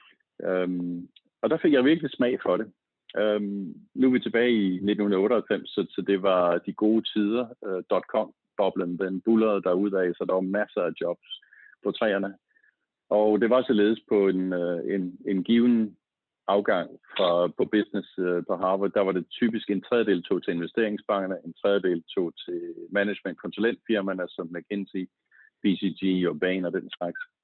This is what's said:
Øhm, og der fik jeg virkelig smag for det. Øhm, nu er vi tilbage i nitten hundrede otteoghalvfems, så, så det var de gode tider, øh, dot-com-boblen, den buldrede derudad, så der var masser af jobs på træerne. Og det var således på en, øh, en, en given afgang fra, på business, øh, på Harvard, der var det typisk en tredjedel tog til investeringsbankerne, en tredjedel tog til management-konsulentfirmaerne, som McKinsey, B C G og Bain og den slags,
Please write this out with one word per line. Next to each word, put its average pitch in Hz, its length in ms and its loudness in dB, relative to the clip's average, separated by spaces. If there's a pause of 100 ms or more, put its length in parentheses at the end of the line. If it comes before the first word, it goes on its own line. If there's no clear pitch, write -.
(500)
Øhm, 90 580 -4 (340)
og 113 80 0
der 156 80 2
fik 156 160 2
jeg 127 120 4
virkelig 151 260 2
smag 127 320 0
for 90 140 2
det. 107 140 -6 (460)
Øhm, 101 560 -2 (200)
nu 131 140 2
er 127 40 6
vi 127 80 2
tilbage 117 320 2
i 95 300 2
nitten 101 220 0
hundrede 98 200 2
otteoghalvfems, 107 460 0
så, 98 200 -2
så - 120 -6
det 95 200 0
var 90 360 2
de 87 160 -6
gode 110 280 2 (120)
tider, 110 340 0 (180)
øh, 92 240 -4
dot-com-boblen, 95 1080 -2
den 95 240 -4
buldrede 110 400 4
derudad, 92 520 0
så - 120 -6
der 87 80 0
var 95 80 2
masser 98 400 -2
af 85 100 0 (100)
jobs - 400 -6 (420)
på 101 80 0
træerne. 98 420 -2 (760)
Og 107 320 4
det 113 80 2
var 127 120 4
således 113 380 2 (100)
på 101 180 4
en, 92 260 0
øh, 87 420 -2
en, 90 220 -6 (100)
en 95 160 -2
given 117 540 2 (500)
afgang 101 420 0 (280)
fra, 87 300 2
på - 180 -2
business, 104 520 -2
øh, 90 300 -2
på 95 80 -2
Harvard, 95 360 0
der 104 100 0
var 95 100 2
det 90 180 -2
typisk 113 400 -2
en 98 120 0
tredjedel 107 420 0
tog 90 200 -2
til 92 100 -2
investeringsbankerne, 95 920 -2
en 82 80 -12
tredjedel 92 500 0 (120)
tog 85 180 -2 (120)
til 87 280 -8 (180)
management-konsulentfirmaerne, 98 1400 -2
som 85 220 -10
McKinsey, 92 580 -8 (520)
B - 40 -8
C 95 180 2 (160)
G 92 280 0
og 80 120 -2
Bain 92 260 0
og 87 80 -4
den - 240 -6
slags, 87 220 -8 (240)